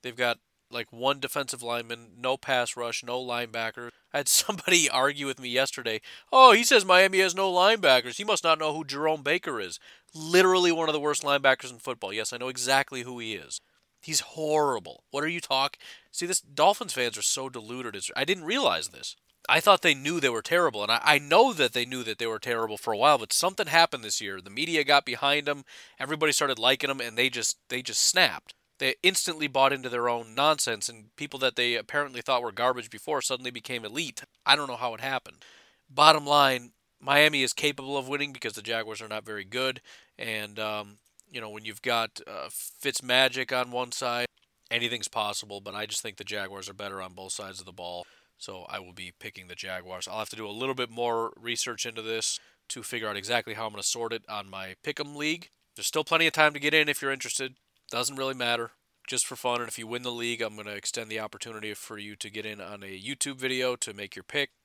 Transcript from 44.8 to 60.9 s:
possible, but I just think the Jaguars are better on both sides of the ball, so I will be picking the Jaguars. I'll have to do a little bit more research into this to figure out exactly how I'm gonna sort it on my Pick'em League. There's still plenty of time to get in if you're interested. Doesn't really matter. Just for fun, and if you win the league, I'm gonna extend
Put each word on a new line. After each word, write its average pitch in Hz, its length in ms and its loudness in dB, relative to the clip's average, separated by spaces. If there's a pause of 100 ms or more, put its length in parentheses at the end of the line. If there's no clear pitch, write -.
possible, 104 520 -6
but 98 140 -14
I 107 120 -6
just 107 160 -6
think 104 140 -12
the 107 80 -14
Jaguars 98 440 -10
are 98 60 -16
better 98 260 -10
on 92 140 -12
both 95 180 -12
sides 95 280 -12
of 92 60 -20
the 95 60 -20
ball, 87 320 -12 (320)
so 92 320 -14
I 101 120 -10
will 90 120 -18
be 90 240 -14
picking 98 300 -16
the 90 80 -16
Jaguars. 92 540 -10
I'll 101 100 -8
have 107 120 -8
to 110 60 -12
do 107 120 -10
a - 20 -10
little 127 240 -4
bit 123 160 -6
more 117 460 -2
research 120 500 -6
into 113 160 -10
this 110 380 -4 (280)
to 120 140 -12
figure 110 260 -6
out 101 80 -4
exactly 110 380 -2
how 110 120 -8
I'm 107 60 -8
gonna 101 120 -10
sort 117 280 -2
it 113 160 -8
on 101 220 -8
my 95 320 -12
Pick'em 147 320 -8
League. 156 360 -6 (260)
There's 101 100 -8
still 156 180 -2
plenty 165 220 2
of 156 60 2
time 151 220 6
to 147 60 -6
get 147 140 2
in 151 140 4
if 143 120 -4
you're 139 120 -2
interested. 131 420 -6 (360)
Doesn't 139 260 -4
really 135 180 -2
matter. 120 380 -2 (340)
Just 127 200 -2
for 131 100 -10
fun, 120 240 -2
and 117 80 -6
if - 100 -10
you 113 80 -10
win 120 160 -6
the 123 100 -6
league, 117 280 -4
I'm 107 160 -4
gonna 104 140 -12
extend 107 400 -8